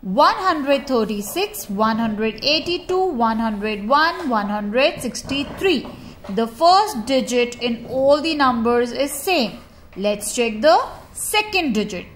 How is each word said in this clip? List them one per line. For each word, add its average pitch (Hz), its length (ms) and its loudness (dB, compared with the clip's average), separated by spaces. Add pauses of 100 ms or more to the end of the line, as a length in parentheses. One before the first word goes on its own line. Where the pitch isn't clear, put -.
One 277 320 4
hundred 285 520 0
thirty-six, 226 840 -2
one 220 260 0
hundred 220 480 -2
eighty-two, 349 640 0
one 226 320 0
hundred 214 500 -4
one, 320 400 2
one 208 220 0
hundred 214 500 0
sixty-three. 277 840 -2 (420)
The 214 180 -2
first 339 600 4
digit 240 560 0
in 233 240 -4
all 269 340 4
the 320 140 -2
numbers 240 580 2
is 285 200 -2
same. 285 480 -2 (360)
Let's 208 380 -2
check 226 260 -2
the 320 180 8 (360)
second 403 600 -2
digit. 185 420 -4